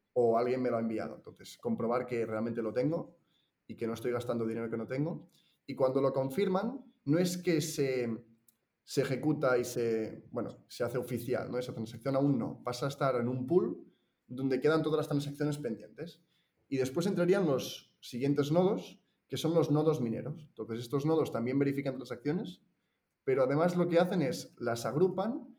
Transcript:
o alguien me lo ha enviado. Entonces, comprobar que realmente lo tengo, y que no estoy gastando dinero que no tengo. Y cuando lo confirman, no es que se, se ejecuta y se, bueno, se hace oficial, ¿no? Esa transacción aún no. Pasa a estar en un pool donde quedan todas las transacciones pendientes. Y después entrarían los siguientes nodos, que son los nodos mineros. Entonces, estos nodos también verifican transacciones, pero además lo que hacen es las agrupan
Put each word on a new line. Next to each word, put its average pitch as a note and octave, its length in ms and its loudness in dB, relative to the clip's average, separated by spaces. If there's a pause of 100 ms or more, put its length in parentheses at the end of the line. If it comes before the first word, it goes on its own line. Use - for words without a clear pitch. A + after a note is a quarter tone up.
(120)
o A#2 240 6
alguien B2 240 2
me B2+ 80 0
lo A#2 80 0
ha A2+ 40 0
enviado. G#2 360 -4
Entonces, - 400 -18
comprobar A#2 480 0
que A#2 220 -2
realmente A2+ 340 -4
lo G#2+ 140 -2
tengo, D3 420 -2 (500)
y A2+ 100 -12
que A#2 100 -4
no A2+ 80 -2
estoy A#2 180 -4
gastando A#2 340 -2
dinero A2+ 240 -4
que A2+ 60 -4
no A2+ 100 -6
tengo. C#3+ 420 -6 (380)
Y C3+ 80 -10
cuando C3 260 2
lo C#3 120 4
confirman, F#3 720 0 (200)
no D3 140 4
es F3+ 180 2
que E3 240 2
se, B2+ 560 0 (680)
se - 180 0
ejecuta C3 560 2
y A#2+ 60 2
se, A2+ 640 -2
bueno, - 380 -6
se - 160 -4
hace A#2 140 -2
oficial, A#2 520 -2
¿no? B2 80 -2
Esa - 160 -6
transacción C3+ 420 -4
aún C#3 220 4
no. - 240 -4
Pasa B2 240 -4
a - 20 0
estar C#3 280 0
en A#2+ 120 0
un B2+ 180 -2
pool G3 380 2 (420)
donde C3 340 -2
quedan D3+ 220 4
todas D3+ 160 0
las C#3+ 100 -2
transacciones C#3+ 500 -2
pendientes. C#3 640 -10 (460)
Y C3+ 100 -4
después C3 280 0
entrarían F3+ 400 4
los - 540 -2
siguientes C#3+ 520 -2
nodos, F#3 480 2 (280)
que C3+ 80 -8
son D#3+ 180 0
los D3 160 4
nodos D3+ 300 2
mineros. B2 480 -4
Entonces, A2+ 320 -8
estos C#3 240 -2
nodos D#3 280 2
también A#2+ 260 0
verifican C#3 380 0
transacciones, D3 640 -6 (640)
pero C3 180 2
además D#3 340 2
lo F3 120 2
que E3 100 4
hacen F3+ 240 2
es B2 360 -4
las A#2 280 -2
agrupan F#3+ 640 0 (100)